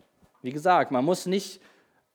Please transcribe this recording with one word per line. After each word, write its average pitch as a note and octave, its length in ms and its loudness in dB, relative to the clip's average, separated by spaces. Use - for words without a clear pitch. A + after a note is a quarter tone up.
Wie C3 100 -8
gesagt, D3+ 400 2
man C3 140 2
muss F3+ 200 0
nicht F#3+ 360 -4